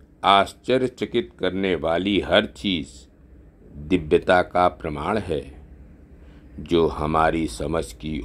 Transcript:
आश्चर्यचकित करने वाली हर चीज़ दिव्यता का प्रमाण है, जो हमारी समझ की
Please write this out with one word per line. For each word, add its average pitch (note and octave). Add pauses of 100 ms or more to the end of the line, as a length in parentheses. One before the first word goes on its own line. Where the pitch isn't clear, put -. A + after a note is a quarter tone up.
(220)
आश्चर्यचकित A2
करने F#2
वाली F2
हर G2+
चीज़ F2 (1000)
दिव्यता E2+
का F2+
प्रमाण E2
है, D#2+ (1160)
जो E2
हमारी D#2+
समझ D#2
की D#2